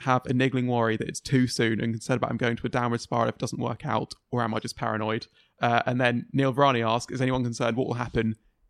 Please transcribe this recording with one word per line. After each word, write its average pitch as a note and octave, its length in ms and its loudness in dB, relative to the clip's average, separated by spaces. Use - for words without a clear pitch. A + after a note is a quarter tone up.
have B2+ 240 2
a C3+ 80 0
niggling B2+ 340 2
worry A#2 300 2
that A#2 100 -4
it's - 120 -8
too C3 280 2
soon A2+ 340 0
and A#2 120 0
concerned A#2 240 -2
about A#2 140 -2
him A#2 60 -2
going A#2+ 180 0
to - 100 -6
a A#2 40 -2
downward A#2+ 320 -2
spiral A#2 280 0
if A#2+ 60 -4
it - 40 -14
doesn't - 200 -6
work A#2+ 260 -6
out, C3+ 280 -2
or B2 120 0
am A2 100 -2
I A2 60 -2
just - 180 -8
paranoid?" A2 500 -2
Uh, A#2 260 2
and B2+ 140 0
then A#2+ 320 0
Neil C3+ 220 2
Varani B2 340 4
asks, A#2 260 -2
"Is B2+ 80 -2
anyone C3 220 0
concerned A#2 340 -2
what B2+ 100 0
will A#2+ 80 -2
happen A2+ 400 0